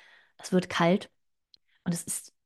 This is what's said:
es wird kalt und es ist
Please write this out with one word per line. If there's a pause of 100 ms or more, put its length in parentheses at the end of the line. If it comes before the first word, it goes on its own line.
(380)
es
wird
kalt (760)
und
es
ist (120)